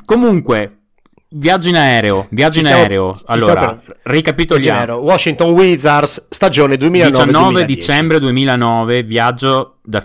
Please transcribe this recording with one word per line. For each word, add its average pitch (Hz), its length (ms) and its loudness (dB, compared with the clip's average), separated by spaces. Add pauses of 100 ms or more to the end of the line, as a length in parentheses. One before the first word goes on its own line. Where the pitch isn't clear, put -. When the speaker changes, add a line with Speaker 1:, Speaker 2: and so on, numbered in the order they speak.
Speaker 1:
comunque, 175 760 0 (540)
viaggio 170 340 -2
in 175 80 2
aereo, 107 520 2
viaggio 156 300 0
Speaker 2:
Ci - 0 -
Speaker 1:
in 156 60 0
Speaker 2:
stiamo, 135 180 4
Speaker 1:
aereo. 95 280 -2
Speaker 2:
ci 92 80 -14
stiamo 117 240 -4
Speaker 1:
Allora, 92 320 0
Speaker 2:
per, - 280 -20
Speaker 1:
ricapitoliamo. 143 760 -2
Speaker 2:
viaggio 117 140 -4
in - 0 -
aereo. 120 120 -6
Washington 170 500 0
Wizards, 151 760 2
stagione 139 480 0
duemilanove 160 380 2
duemiladieci. 147 320 2
Speaker 1:
Diciannove 180 180 0
dicembre 151 540 0
duemilanove, 123 840 0
viaggio 123 800 -2
da 110 220 -6